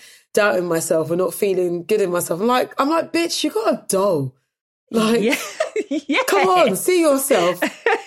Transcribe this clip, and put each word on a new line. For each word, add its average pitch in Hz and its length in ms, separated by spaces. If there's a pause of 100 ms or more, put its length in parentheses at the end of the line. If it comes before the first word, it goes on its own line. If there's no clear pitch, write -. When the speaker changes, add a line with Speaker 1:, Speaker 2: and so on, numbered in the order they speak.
(340)
Speaker 1:
doubting 196 340
myself 160 440
or 175 60
not 185 160
feeling 180 500
good 208 180
in 190 80
myself, 170 320
I'm 220 60
like, 247 320
I'm 277 100
like, 330 240
"Bitch, 339 300
you 302 80
got 415 220
a - 140
doll." 170 460 (580)
Like, 226 300
Speaker 2:
Yeah. 233 140 (800)
<laughs> 508 100
Speaker 1:
come 381 220
on, 349 200
Speaker 2:
Yes. 185 140
Speaker 1:
see 359 180
yourself. 269 600 (440)